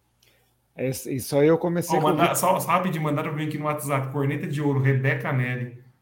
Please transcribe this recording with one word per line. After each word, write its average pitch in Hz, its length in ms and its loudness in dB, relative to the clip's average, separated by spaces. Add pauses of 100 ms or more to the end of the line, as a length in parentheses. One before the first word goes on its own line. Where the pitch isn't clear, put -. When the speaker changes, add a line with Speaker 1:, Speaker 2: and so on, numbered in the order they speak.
(760)
Speaker 1:
É, 127 120 -2
isso 135 480 -4
aí 147 100 6
eu 165 100 6
comecei 170 400 0
Speaker 2:
Ó, 151 40 2
Speaker 1:
com 151 80 2
Speaker 2:
manda-, 160 260 2
só, 180 240 2
só 131 120 -6
rapidinho, 175 320 0
mandaram 156 260 -2
pra 147 80 -6
mim 156 100 -4
aqui 135 100 -6
no 147 80 -6
WhatsApp: 139 460 -2
corneta 143 360 -2
de 147 140 -4
ouro, 139 200 2
Rebeca 139 500 2
Nelly. 123 500 -4 (200)